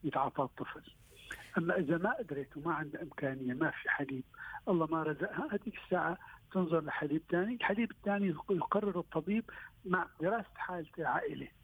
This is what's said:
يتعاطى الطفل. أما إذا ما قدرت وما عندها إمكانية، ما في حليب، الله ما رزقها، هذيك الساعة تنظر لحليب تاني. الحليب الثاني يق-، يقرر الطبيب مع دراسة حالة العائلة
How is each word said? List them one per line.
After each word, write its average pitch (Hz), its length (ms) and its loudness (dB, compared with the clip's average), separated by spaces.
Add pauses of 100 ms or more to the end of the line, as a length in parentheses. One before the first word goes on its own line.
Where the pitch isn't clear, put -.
يتعاطى 139 400 2
الطفل. - 480 -8 (640)
أما 175 200 2
إذا 165 200 4
ما 202 160 2
قدرت 147 440 -4
وما 156 160 -2
عندها 151 280 -4
إمكانية، 135 520 -4
ما 147 180 0
في - 180 -6
حليب، 135 340 -2 (440)
الله 170 180 6
ما 160 180 0
رزقها، 170 480 -2
هذيك 208 340 -4
الساعة 170 320 2 (360)
تنظر 165 300 4
لحليب 147 460 -2
تاني. 196 260 2
الحليب 214 360 2
الثاني 202 360 0
يق-، 160 240 0
يقرر 190 480 2
الطبيب 190 440 0 (420)
مع 180 220 2 (140)
دراسة 208 340 2
حالة 170 320 -6 (120)
العائلة 139 480 -2 (160)